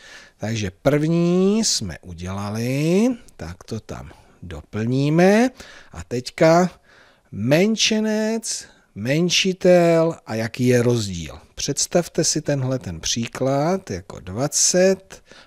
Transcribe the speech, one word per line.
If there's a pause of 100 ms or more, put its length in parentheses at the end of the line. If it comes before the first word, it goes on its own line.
(380)
Takže (120)
první
jsme
udělali, (280)
tak
to
tam (320)
doplníme. (420)
A
teďka (640)
menšenec, (280)
menšitel (100)
a
jaký
je
rozdíl. (160)
Představte
si
tenhle
ten
příklad
jako
dvacet, (240)